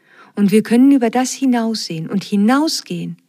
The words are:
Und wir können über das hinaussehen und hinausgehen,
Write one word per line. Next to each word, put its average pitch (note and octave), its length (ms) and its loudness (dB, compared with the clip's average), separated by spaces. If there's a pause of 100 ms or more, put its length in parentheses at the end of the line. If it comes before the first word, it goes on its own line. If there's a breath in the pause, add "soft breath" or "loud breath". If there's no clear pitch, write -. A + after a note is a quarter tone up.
(360 soft breath)
Und G3+ 160 2
wir G#3+ 120 4
können B3+ 300 4
über A#3 160 2
das B3 240 -2
hinaussehen A3+ 760 -4
und F#3+ 140 -4
hinausgehen, G3+ 960 -2 (120)